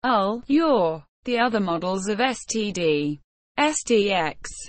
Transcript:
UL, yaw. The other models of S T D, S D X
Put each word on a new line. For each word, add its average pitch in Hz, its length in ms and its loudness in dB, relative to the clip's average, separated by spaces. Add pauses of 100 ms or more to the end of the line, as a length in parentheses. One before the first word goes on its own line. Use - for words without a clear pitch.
UL, 226 440 0
yaw. 240 540 2 (220)
The 240 160 -2
other 226 220 2
models 185 480 -2
of 208 100 -2
S 247 240 0
T 208 300 -4
D, 151 480 0 (360)
S 302 280 0
D 202 260 2
X 170 380 -4 (200)